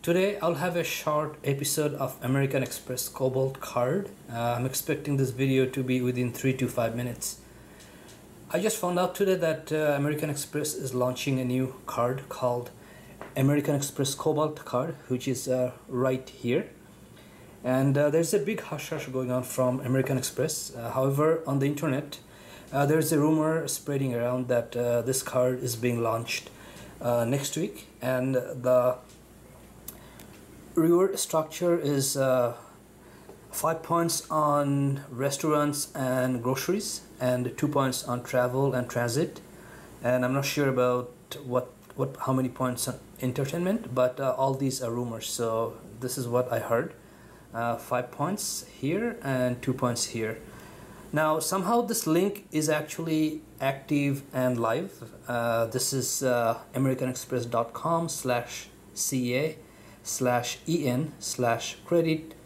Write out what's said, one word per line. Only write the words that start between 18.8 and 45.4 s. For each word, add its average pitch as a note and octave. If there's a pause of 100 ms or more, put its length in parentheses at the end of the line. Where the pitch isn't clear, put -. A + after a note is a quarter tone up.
hush -
going B2+
on B2+
from B2+
American C3
Express. -
Uh, A#2
however, C#3
on C#3
the C#3
internet, D3+ (540)
uh, C#3+
there's D#3
a D3
rumor D#3
spreading C3+
around B2
that, A#2+
uh, A#2+
this C3
card B2+
is A#2+
being A#2+
launched, A2+ (500)
uh, A#2+
next C#3
week, - (160)
and B2+
the B2+ (1800)
reward F3
structure E3+
is, C#3+
uh, B2+ (960)
five D#3+
points E3+
on C#3+
restaurants C#3+
and B2+
groceries, C3+ (180)
and B2
two D3
points C3+
on B2
travel C3
and B2
transit. A#2+ (600)
And B2
I'm B2+
not C#3
sure C#3
about B2 (320)
what, B2 (260)
what, C3+
how C3+
many C3
points B2+
on - (220)
entertainment, D3
but, B2+
uh, C3+
all C3+
these C3
are A#2
rumors. A#2
So A2+ (260)